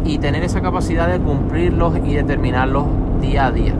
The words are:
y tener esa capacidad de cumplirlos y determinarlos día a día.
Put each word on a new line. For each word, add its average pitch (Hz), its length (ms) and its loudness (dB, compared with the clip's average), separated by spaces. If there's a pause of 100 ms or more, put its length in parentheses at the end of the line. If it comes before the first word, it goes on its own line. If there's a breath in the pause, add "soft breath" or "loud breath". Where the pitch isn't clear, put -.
y 156 140 0
tener 143 260 0
esa 175 180 -2
capacidad 170 460 0
de 175 120 0
cumplirlos 160 720 0 (100)
y 147 120 0
determinarlos 135 680 0 (360)
día 135 260 2
a 123 40 0
día. - 280 0